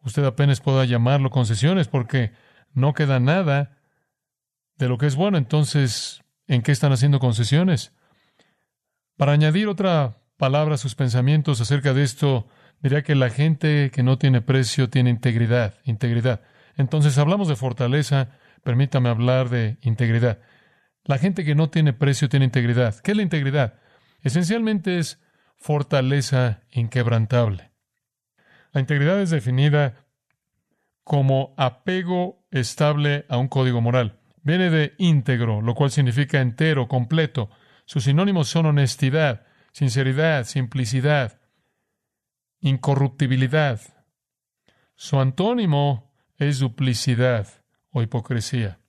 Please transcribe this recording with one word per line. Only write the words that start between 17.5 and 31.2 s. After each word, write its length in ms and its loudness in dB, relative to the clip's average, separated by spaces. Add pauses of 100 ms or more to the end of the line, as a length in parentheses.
fortaleza, 760 -2 (320)
permítame 440 0
hablar 400 0
de 340 -2
integridad. 580 0 (680)
La 140 0
gente 260 -2
que 100 0
no 140 2
tiene 240 2
precio 360 0
tiene 160 2
integridad. 540 0
¿Qué 120 -4
es 60 0
la 60 0
integridad? 520 -2 (460)
Esencialmente 760 -2
es 240 -6 (340)
fortaleza 1160 -2
inquebrantable. 1000 0 (1000)
La 80 0
integridad 400 0
es 80 -2
definida 800 0 (960)
como 540 0